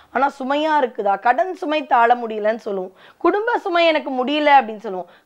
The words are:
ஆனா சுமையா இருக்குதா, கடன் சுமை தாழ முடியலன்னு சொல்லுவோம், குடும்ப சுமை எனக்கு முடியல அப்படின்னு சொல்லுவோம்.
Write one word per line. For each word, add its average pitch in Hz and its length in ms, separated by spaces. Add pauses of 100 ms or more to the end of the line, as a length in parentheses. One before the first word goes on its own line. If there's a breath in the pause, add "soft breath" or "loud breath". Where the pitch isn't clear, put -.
ஆனா 269 220
சுமையா 294 460
இருக்குதா, 220 420
கடன் 311 360
சுமை 302 300
தாழ 240 300
முடியலன்னு 220 500
சொல்லுவோம், 190 300 (260 soft breath)
குடும்ப 415 380
சுமை 339 260
எனக்கு 302 280
முடியல 285 420
அப்படின்னு 220 300
சொல்லுவோம். 185 260 (140)